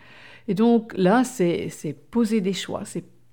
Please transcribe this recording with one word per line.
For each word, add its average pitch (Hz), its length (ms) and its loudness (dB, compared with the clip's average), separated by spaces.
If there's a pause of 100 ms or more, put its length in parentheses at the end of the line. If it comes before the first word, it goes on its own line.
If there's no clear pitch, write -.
(480)
Et 202 60 0
donc 226 420 2
là, 196 260 4
c'est, 175 460 -2
c'est 151 240 -10
poser 220 480 -2
des 185 140 -2
choix, - 300 -8
c'est 180 200 -10 (280)